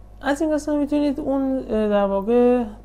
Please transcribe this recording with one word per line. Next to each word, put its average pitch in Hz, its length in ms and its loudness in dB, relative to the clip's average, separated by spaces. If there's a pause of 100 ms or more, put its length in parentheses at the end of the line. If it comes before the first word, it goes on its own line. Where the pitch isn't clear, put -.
(200)
از 277 220 -2
این 311 120 0
قسمت 294 220 -2
می‌تونید 294 440 0
اون، 269 380 -2
اه، 214 300 -2
در 202 180 2
واقع 240 580 2 (200)